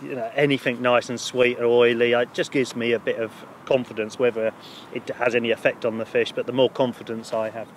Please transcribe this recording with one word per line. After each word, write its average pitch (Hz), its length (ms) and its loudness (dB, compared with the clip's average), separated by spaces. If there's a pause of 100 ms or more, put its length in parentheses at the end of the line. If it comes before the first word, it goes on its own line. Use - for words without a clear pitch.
you 139 140 -10
know, 131 200 -6
anything 135 460 0
nice 123 280 4
and 117 100 -6
sweet 123 400 2
or 120 60 2
oily, 120 480 6
it 123 200 2
just - 180 -4
gives 131 240 0
me 120 160 0
a 113 80 2
bit - 200 -4
of 110 120 -4 (340)
confidence 113 520 -2
whether 113 340 0 (400)
it - 180 -10
has 123 260 0
any 117 160 0
effect - 340 0
on 113 140 -2
the 110 60 -6
fish, 117 260 0
but - 160 -6
the - 40 -6
more 127 200 4
confidence 113 640 -4
I 110 180 -2
have 110 260 -12